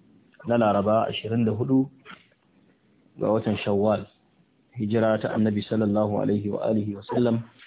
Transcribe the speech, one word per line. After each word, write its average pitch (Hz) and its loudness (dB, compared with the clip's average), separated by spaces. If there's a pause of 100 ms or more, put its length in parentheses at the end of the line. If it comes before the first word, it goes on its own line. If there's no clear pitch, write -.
(480)
na 117 2
Laraba, 104 2
ashirin 113 -2
da 107 0
hudu 131 0 (1300)
ga 107 0
watan 107 0
Shawwal, 101 0 (720)
hijira 110 2
ta - -4
Annabi 110 2
sallallahu 104 0
alaihi 104 0
wa 101 -4
alihi 104 -2
wa 95 -14
sallam 117 0 (220)